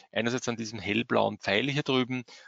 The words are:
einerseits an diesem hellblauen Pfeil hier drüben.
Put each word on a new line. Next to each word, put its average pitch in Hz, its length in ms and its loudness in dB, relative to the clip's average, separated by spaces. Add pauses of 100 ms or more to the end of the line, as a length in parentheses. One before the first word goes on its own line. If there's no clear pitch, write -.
(120)
einerseits 117 380 0
an 113 80 -2
diesem 110 220 -8
hellblauen 107 580 2
Pfeil 107 320 0
hier 143 140 0
drüben. 127 420 0 (220)